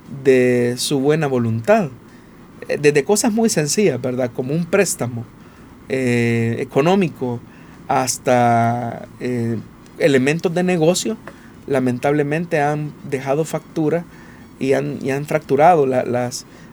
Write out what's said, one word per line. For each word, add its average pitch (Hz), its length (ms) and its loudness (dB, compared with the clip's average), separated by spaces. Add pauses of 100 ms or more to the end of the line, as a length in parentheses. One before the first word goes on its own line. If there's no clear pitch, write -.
(240)
de 123 520 4
su 139 220 -2
buena 151 280 0
voluntad. 123 640 0 (800)
Eh, - 120 -2
desde 147 240 4
cosas 214 280 0
muy 226 160 0
sencillas, 151 520 0
¿verdad? 127 340 -4
Como 131 200 -4
un 170 120 -2
préstamo, 120 580 -2 (640)
eh, 117 720 0
económico, 139 840 0 (480)
hasta, 120 1160 0 (140)
eh, 120 360 -4 (420)
elementos 151 540 2
de 180 100 0
negocio, 180 540 0 (500)
lamentablemente 143 920 0
han 147 320 -2 (160)
dejado 139 360 -2
factura 160 600 -2 (540)
y 135 140 0
han, 139 300 -2
y 131 80 -4
han 143 160 -4
fracturado 151 600 2
la, 127 180 0
las, 123 400 -4 (280)